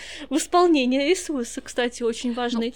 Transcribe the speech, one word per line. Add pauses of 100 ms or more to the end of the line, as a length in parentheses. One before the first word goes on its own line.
(300)
восполнение
ресурса,
кстати,
очень
важная